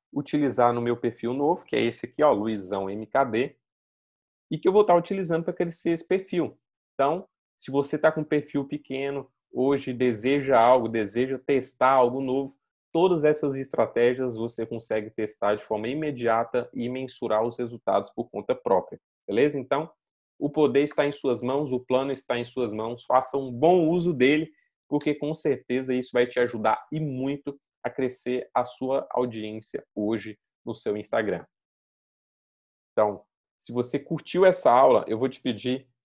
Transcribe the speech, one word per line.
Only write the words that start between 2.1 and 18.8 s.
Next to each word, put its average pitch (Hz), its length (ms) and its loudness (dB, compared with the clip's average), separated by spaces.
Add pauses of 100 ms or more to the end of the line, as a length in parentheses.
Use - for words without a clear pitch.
ó, 147 100 6
Luizão 101 560 -4
M 104 180 -8
K 135 180 0
D, 123 320 -2 (920)
e 156 60 -4
que 160 100 -6
eu 190 60 4
vou 208 120 6
tá 180 100 6
utilizando 170 500 0
pra 175 80 -2
crescer 170 380 -4
esse 165 160 -4
perfil. 180 520 -2 (360)
Então, 156 340 0 (280)
se - 140 -16
você 143 280 0
tá 160 120 4
com 156 120 0
um - 20 -6
perfil 147 420 -2
pequeno, 139 640 -6 (220)
hoje 139 400 0
deseja 127 680 2
algo, 120 300 6
deseja 113 500 -2
testar 131 520 0
algo 131 320 4
novo, 135 340 -4 (360)
todas 170 320 2
essas 151 320 0
estratégias 127 800 0
você 113 300 -6
consegue 110 460 -6
testar 104 460 -2
de - 80 -12
forma 107 240 -4
imediata 120 840 -2
e 120 160 -6
mensurar 123 560 -4
os 117 140 -6
resultados 117 520 -2
por - 200 -10
conta 104 240 -4
própria, - 440 0 (280)